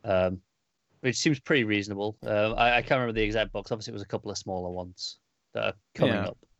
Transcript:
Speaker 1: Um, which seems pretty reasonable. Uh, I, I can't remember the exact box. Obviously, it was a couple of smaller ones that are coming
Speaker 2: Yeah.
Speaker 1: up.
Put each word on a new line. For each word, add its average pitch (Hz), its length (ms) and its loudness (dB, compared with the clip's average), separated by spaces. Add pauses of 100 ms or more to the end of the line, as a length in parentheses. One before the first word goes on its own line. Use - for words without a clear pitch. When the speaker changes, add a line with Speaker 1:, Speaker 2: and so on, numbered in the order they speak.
Speaker 1:
Um, 92 360 2 (600)
which 127 160 0
seems 151 220 2
pretty 147 240 2
reasonable. 104 540 -2 (100)
Uh, 107 280 2
I, 120 240 4
I 117 40 2
can't 135 160 2
remember 120 140 0
the 110 100 2
exact 107 300 0
box. 101 180 -8
Obviously, 113 220 -6
it - 20 -12
was 101 80 -8
a 101 40 -10
couple 104 260 -6
of 95 60 -8
smaller 90 320 -6
ones 90 480 -10 (360)
that 113 100 -4
are 104 100 -4 (200)
coming 123 200 2
Speaker 2:
Yeah. 98 120 -2
Speaker 1:
up. - 120 -8 (220)